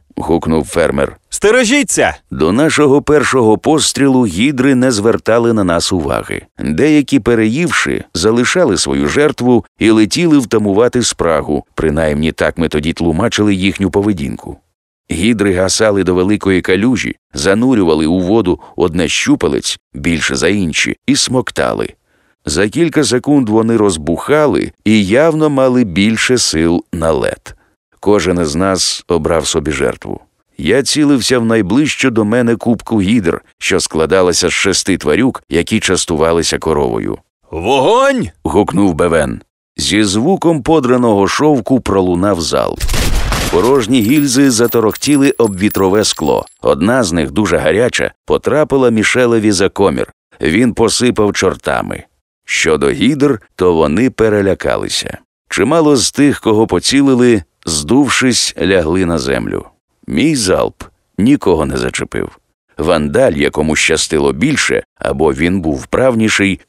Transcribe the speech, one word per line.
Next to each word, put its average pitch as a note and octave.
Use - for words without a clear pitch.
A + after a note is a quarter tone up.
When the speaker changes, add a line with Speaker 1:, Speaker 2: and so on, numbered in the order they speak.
Speaker 1:
гукнув D#2+
фермер. C#2
Speaker 2:
«Стережіться!» A3
Speaker 1:
До D#2+
нашого C#3+
першого B2
пострілу C3+
гідри B2+
не B2+
звертали A2+
на G#2+
нас E2+
уваги. C#2
Деякі, C#3
переївши, A2+
залишали A2+
свою C#2
жертву B2
і A2
летіли B2+
втамувати A2+
спрагу. D2+
Принаймні D2+
так D#2
ми E2
тоді D#2
тлумачили G2
їхню F#2
поведінку. G2
Гідри G2+
гасали F#2+
до F2+
великої F#2+
калюжі, G2
занурювали F#2+
у F2
воду F#2
одне E2+
щупалець, D#2+
більше C#2+
за C#2
інші, F#2
і C3+
смоктали. C#2
За F#2
кілька D3+
секунд B2+
вони A2+
розбухали F#2
і G#2+
явно D3+
мали C3
більше G#2+
сил E2
на D#2+
лед. -
Кожен F#2
із E2+
нас F#2+
обрав E2
собі D#2
жертву. A#1
Я G#2
цілився C3+
в A#2
найближчу A2+
до A2
мене A#2
купку A2
гідр, F#2
що -
складалася E2
з D#2+
шести F#2+
тварюк, F2+
які E2+
частувалися E2
коровою. A1+
Speaker 2:
«Вогонь!» D3
Speaker 1:
гукнув F#2+
Бевен. D#2
Зі F2
звуком C#3
подраного B2
шовку C3+
пролунав F#2+
залп. B1
Порожні A#2
гільзи C3+
заторохтіли A#2+
об G#2
вітрове F#2+
скло. C2+
Одна F#2
з F2+
них, D2+
дуже F2
гаряча, D#2
потрапила C3
Мішелеві A2+
за F#2+
комір. D2
Він G2
посипав G#2+
чортами. A#1
Щодо C#2+
гідр, C#3
то F2+
вони D#2+
перелякалися. F#2+
Чимало D3
з A2
тих, C#3
кого A2
поцілили, B2
здувшись, A2+
лягли F2+
на E2+
землю. A#1
Мій C3+
залп F2
нікого F#2+
не C2+
зачепив. A1+
Вандаль, D#2+
якому D2+
щастило D2
більше, D2
або C#2+
він E2+
був D2+
вправніший, G#2